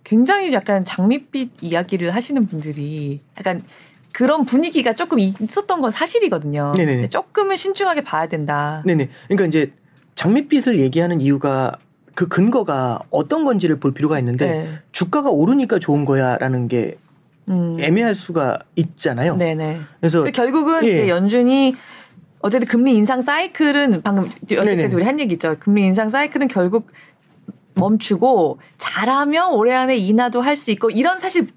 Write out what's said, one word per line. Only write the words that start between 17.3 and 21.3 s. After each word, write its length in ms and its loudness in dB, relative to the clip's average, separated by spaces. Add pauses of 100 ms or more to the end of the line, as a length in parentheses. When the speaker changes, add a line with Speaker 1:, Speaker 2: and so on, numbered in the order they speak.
Speaker 1:
음. 300 -2
Speaker 2:
애매할 360 2
수가 440 -2 (160)
있잖아요. 600 -2
Speaker 1:
네네. 440 -2 (200)
Speaker 2:
그래서 220 2
Speaker 1:
그 80 0
결국은 540 0
Speaker 2:
예. 80 4
Speaker 1:
이제 160 2
연준이 680 2 (680)